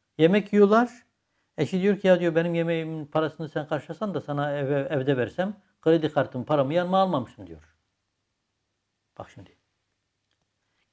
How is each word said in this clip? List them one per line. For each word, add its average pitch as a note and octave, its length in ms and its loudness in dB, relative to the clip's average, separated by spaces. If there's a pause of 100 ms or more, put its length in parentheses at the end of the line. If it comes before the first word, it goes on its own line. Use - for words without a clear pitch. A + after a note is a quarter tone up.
(180)
Yemek G3 360 4
yiyorlar. G#3 360 6 (680)
Eşi F3+ 240 -2
diyor G3 180 2
ki, F#3+ 80 -2
"Ya," F3+ 120 6
diyor, E3+ 160 0
"benim E3 200 0
yemeğimin D#3+ 500 -4
parasını D#3 440 -4
sen D3+ 180 -6
karşılasan E3 460 -6
da D3 80 -6
sana C#3+ 360 -4
eve, C#3 320 -2
evde C3+ 280 0
versem F3+ 380 -4 (260)
kredi D#3+ 320 2
kartımı, B2+ 320 -2
paramı C#3+ 280 0
yanıma F3+ 240 0
almamışım." C#3+ 500 -2
diyor. D#2+ 280 -20 (1400)
Bak - 100 -18
şimdi. - 280 -20 (1400)